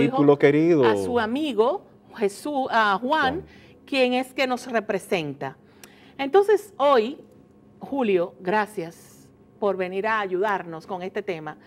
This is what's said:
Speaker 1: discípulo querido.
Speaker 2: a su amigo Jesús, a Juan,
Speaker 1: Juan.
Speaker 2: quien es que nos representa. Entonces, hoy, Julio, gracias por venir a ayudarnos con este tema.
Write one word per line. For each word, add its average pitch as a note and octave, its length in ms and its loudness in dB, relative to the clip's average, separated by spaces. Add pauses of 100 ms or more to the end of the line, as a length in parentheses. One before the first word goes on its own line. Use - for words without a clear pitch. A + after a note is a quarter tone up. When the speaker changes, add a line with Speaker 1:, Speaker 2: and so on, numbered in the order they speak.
Speaker 1:
discípulo C#3+ 360 4
querido. D3+ 460 4
Speaker 2:
a A2 120 4
su G2 220 -2
amigo B3 680 -2 (320)
Jesús, C4 540 -4
a G#3 280 2
Juan, C#4+ 440 -2
Speaker 1:
Juan. - 20 -14 (420)
Speaker 2:
quien B3+ 280 0
es C4 180 -4
que C4+ 140 -2
nos B3 240 -4
representa. F3 840 -4 (600)
Entonces, G4 600 2
hoy, C4+ 420 2 (640)
Julio, G3 600 -2
gracias F#3+ 880 -6 (300)
por G3 180 0
venir F#3 300 -4
a A3 140 0
ayudarnos F3+ 680 -4
con F3+ 160 -10
este F3+ 200 -8
tema. D#3 340 -10 (100)